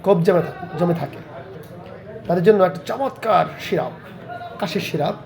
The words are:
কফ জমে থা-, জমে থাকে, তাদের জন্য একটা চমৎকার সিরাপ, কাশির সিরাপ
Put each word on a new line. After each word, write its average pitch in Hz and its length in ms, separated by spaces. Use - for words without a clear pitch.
কফ 190 200
জমে 180 180
থা-, - 380
জমে 175 140
থাকে, - 240
তাদের 175 160
জন্য 202 200
একটা 175 220
চমৎকার 254 600
সিরাপ, 135 320
কাশির 202 220
সিরাপ 160 340